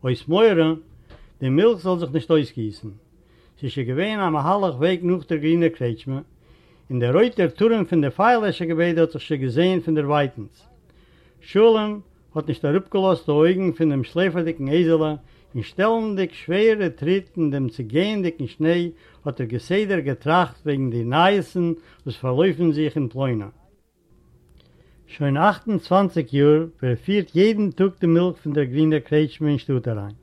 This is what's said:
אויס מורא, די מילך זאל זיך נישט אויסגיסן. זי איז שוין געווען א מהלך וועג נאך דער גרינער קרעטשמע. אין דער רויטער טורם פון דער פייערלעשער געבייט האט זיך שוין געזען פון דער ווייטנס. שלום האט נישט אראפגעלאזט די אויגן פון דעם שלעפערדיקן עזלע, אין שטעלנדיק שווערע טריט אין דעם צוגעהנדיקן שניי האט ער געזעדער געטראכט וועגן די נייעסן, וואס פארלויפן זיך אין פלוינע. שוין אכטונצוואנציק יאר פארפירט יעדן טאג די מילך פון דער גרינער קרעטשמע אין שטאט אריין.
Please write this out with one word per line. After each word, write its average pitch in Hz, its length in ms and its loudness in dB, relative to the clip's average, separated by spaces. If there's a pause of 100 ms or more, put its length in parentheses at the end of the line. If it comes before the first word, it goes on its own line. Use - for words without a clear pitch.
אויס 127 260 -4
מורא, 165 460 4 (640)
די 131 80 -4
מילך 190 300 4
זאל 180 200 -2
זיך 165 140 -6
נישט 156 180 -2
אויסגיסן. 120 580 -2 (720)
זי 139 60 -8
איז 123 60 -8
שוין 131 140 -4
געווען 190 340 -4
א 180 100 0
מהלך 165 440 0
וועג 170 280 0
נאך 175 260 -2
דער 165 100 -2
גרינער 165 300 2
קרעטשמע. 131 520 -6 (720)
אין 127 100 -2
דער 120 120 0
רויטער 208 360 2
טורם 214 360 2
פון 165 160 0
דער 143 100 0
פייערלעשער 208 580 0
געבייט 165 300 0
האט 165 140 2
זיך 143 100 -10
שוין 147 180 -4
געזען 160 400 0
פון 165 140 -2
דער 151 120 -2
ווייטנס. 139 640 -4 (720)
שלום 214 600 2 (340)
האט 156 140 -6
נישט - 160 -6
אראפגעלאזט 190 640 0
די 147 60 0
אויגן 175 400 2
פון 160 160 0
דעם 135 160 0
שלעפערדיקן 165 640 -2
עזלע, 156 460 2 (400)
אין 123 80 -6
שטעלנדיק 208 680 -2
שווערע 208 560 0
טריט 180 480 -2
אין 156 140 0
דעם 135 180 -2
צוגעהנדיקן 165 800 -4
שניי 170 440 -2 (340)
האט 139 160 -6
ער 127 60 -4
געזעדער 180 540 -2
געטראכט 151 680 -2
וועגן 135 240 -2
די 117 140 -4
נייעסן, 170 680 0 (340)
וואס 123 100 -10
פארלויפן 156 560 0
זיך 151 240 -2
אין 139 120 -2
פלוינע. 123 380 -4 (1600)
שוין 139 300 -2
אכטונצוואנציק 185 1000 0
יאר 151 320 4 (140)
פארפירט 160 560 -2
יעדן 208 340 2
טאג 190 200 0 (100)
די 180 60 0
מילך 170 300 2
פון 151 160 -8
דער 143 120 0
גרינער 151 340 0
קרעטשמע 151 500 -2
אין 143 100 0
שטאט 127 300 -4
אריין. 104 340 -6